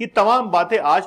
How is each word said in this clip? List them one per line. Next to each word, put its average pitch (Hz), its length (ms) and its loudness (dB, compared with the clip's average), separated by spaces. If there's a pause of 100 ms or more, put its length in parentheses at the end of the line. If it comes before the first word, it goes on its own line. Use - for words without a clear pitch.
ये 233 60 -8
तमाम 226 400 0
बातें 175 300 0
आज 165 300 0